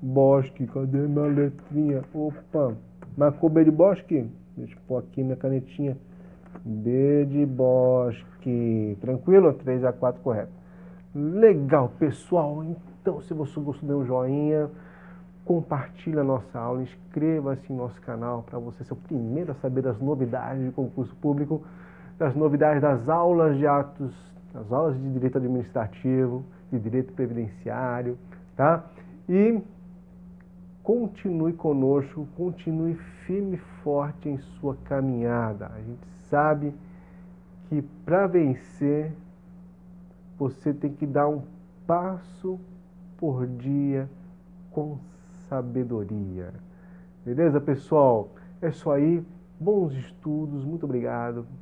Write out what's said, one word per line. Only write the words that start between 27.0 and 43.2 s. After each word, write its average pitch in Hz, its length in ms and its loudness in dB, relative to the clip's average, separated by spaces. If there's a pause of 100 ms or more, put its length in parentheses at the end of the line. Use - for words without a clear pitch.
previdenciário, 120 1040 -6 (360)
tá? 160 300 4 (440)
E 208 320 4 (1200)
continue 185 680 0
conosco, 139 840 2
continue 165 580 -4 (320)
firme 190 300 -4
e - 260 -16
forte 147 460 -2
em 143 100 -4
sua 135 460 -8
caminhada. 117 920 -2
A 110 60 -14
gente 120 260 -14 (220)
sabe 147 460 2 (920)
que 151 120 -2 (240)
pra 185 220 2
vencer, 151 840 0 (1300)
você 143 360 -2
tem 143 180 -6
que 147 140 -6
dar 143 200 2
um 147 160 -2 (440)
passo 180 760 -4 (560)
por 127 300 -2